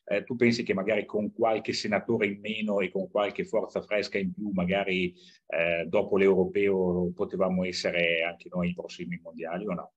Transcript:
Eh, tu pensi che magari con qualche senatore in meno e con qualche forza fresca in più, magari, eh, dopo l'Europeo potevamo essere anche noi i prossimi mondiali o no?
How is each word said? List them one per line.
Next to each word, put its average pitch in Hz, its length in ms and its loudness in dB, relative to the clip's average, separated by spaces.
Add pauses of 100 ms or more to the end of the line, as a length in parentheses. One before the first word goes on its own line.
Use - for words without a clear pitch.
Eh, 101 200 -2
tu 123 120 -6
pensi 117 260 4
che 104 120 0
magari 101 320 0
con 104 260 -2
qualche 113 400 0
senatore 107 540 0
in 101 140 -4
meno 107 400 -2
e 92 100 0
con 92 200 -4
qualche 101 360 0
forza 98 340 -2
fresca 101 380 -2
in 95 160 -2
più, 104 180 -6
magari, 92 640 0 (320)
eh, 82 420 0
dopo 98 300 2
l'Europeo 92 960 4
potevamo 92 500 0
essere 85 580 0
anche 85 300 -6
noi 87 180 0
i 87 40 -4
prossimi 87 480 -10
mondiali 82 440 -8
o 95 60 -2
no? 80 240 -8